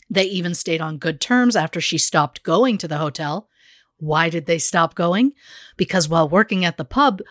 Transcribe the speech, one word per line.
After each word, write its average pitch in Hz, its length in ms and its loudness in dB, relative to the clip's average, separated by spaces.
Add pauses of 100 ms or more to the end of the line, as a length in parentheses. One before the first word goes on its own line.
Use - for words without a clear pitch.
They 190 140 2
even 180 320 -2
stayed 165 260 -2
on 156 160 -6
good 156 240 -6
terms 247 340 2
after 165 260 -2
she - 160 -2
stopped - 460 0
going 214 360 2
to 175 80 -8
the 151 100 -6
hotel. 151 520 -6 (480)
Why 156 320 0
did 160 160 -4
they 170 120 0
stop 165 380 0
going? 190 380 2 (420)
Because 180 320 0
while 160 220 2
working 185 340 2
at 170 140 -2
the 151 80 -8
pub, 254 460 0